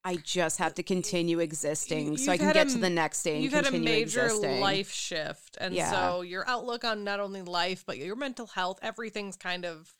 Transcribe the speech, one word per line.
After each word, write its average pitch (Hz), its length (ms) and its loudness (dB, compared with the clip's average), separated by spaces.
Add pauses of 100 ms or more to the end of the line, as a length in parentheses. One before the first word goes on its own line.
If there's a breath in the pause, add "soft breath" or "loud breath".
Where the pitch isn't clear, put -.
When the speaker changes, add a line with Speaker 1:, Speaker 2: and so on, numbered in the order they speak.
Speaker 1:
I 180 120 -2
just 160 420 0
have 165 160 2
to 180 100 -4
continue 170 560 2
existing 156 720 -2
Speaker 2:
You, 151 60 0
Speaker 1:
so 262 120 0
I 180 40 4
Speaker 2:
you've - 60 2
Speaker 1:
can 294 60 4
Speaker 2:
had 311 80 6
Speaker 1:
get 311 140 8
Speaker 2:
a - 20 0
Speaker 1:
to 247 80 2
the 185 80 4
Speaker 2:
m-, 175 80 2
Speaker 1:
next 160 300 2
day 160 100 0
and - 80 0
Speaker 2:
you've 269 100 0
had 294 140 4
a 269 40 4
Speaker 1:
continue 240 200 2
Speaker 2:
major 226 360 2
Speaker 1:
existing. 214 340 0
Speaker 2:
life 196 320 2
shift. - 680 -6
And 185 140 -4
Speaker 1:
Yeah. 165 160 2
Speaker 2:
so 180 320 2
your 180 260 -6
outlook 240 360 -2
on 214 180 -2
not 202 160 -2
only 196 240 -6
life, 175 420 0
but 123 140 -6
your 175 160 -6
mental 254 320 -6
health, 190 360 -2
everything's 214 540 -8
kind 180 280 -6
of 165 360 -10